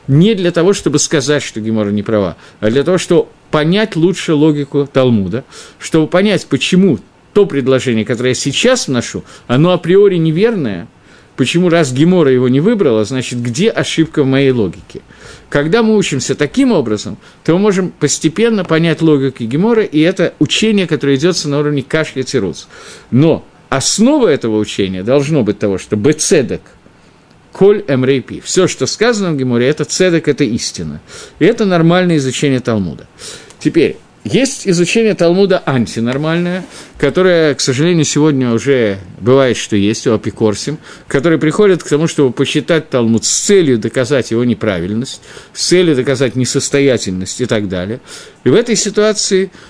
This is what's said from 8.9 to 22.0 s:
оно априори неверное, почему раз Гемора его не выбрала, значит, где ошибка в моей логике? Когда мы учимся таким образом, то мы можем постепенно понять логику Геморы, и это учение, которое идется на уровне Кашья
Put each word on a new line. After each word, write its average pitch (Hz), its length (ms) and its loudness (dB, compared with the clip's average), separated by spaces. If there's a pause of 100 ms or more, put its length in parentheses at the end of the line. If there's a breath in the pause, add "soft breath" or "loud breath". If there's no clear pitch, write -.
оно 151 260 2
априори 185 440 4
неверное, 160 720 -2 (500 soft breath)
почему 165 340 0
раз 160 220 2
Гемора 160 380 4
его 127 180 2
не 131 120 2
выбрала, 156 440 2
значит, 123 360 -6
где 123 300 -2
ошибка 151 520 -2
в 131 40 0
моей 135 240 2
логике? 110 500 -4 (480 loud breath)
Когда 160 340 0
мы 220 140 2
учимся 143 380 -2
таким 233 380 0
образом, 107 460 -2 (260 loud breath)
то 160 80 2
мы 175 60 2
можем 190 320 0
постепенно 185 720 -2
понять 160 380 0
логику 135 420 0
Геморы, 196 400 0
и 151 160 -2
это 170 380 0
учение, 202 480 0
которое 139 300 0
идется 165 320 -2
на 143 120 -2
уровне 147 220 -2
Кашья 156 400 -4